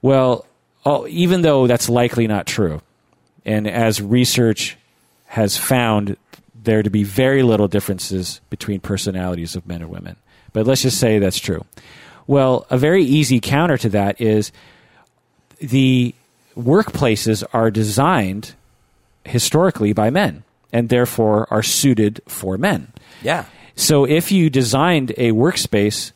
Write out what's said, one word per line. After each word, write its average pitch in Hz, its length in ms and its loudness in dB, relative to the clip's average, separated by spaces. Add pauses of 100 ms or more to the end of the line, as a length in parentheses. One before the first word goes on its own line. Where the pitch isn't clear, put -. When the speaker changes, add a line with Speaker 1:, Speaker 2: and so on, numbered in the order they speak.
Speaker 1:
Well, 127 460 2 (400)
oh, 143 200 0
even 175 360 2
though 139 240 4
that's 120 200 2
likely 120 380 0
not 104 220 -4
true, 80 340 -4 (640)
and 107 240 -2
as 107 320 -2
research 117 760 0 (480)
has 104 320 -2
found 110 580 -2 (480)
there 107 200 2
to 104 80 0
be 104 120 0
very 131 380 0
little 110 260 2
differences 95 720 -6 (100)
between - 300 -8
personalities 92 760 -6
of 90 120 -12
men 87 140 -10
and 82 80 -14
women, 90 260 -16 (380)
but 110 140 0
let's 131 160 2
just 131 160 0
say 110 180 2
that's 98 220 0
true. 85 260 -8 (640)
Well, 131 420 2
a 127 80 0
very 160 260 2
easy 131 360 2
counter 147 400 0
to 117 100 -2
that 101 320 -2
is 107 300 0 (1080)
the 127 540 2 (440)
workplaces 117 840 0 (100)
are 113 180 2
designed 107 840 -2 (680)
historically 123 680 0
by 107 160 2
men 135 340 -2 (300)
and 117 160 0
therefore 110 640 2
are 107 120 0
suited 110 640 0
for 95 300 -8
men. 143 340 -4 (300)
Speaker 2:
Yeah. 143 240 -4 (300)
Speaker 1:
So 143 300 4
if 156 260 0
you 175 180 4
designed 135 680 0
a 120 140 2
workspace 110 840 0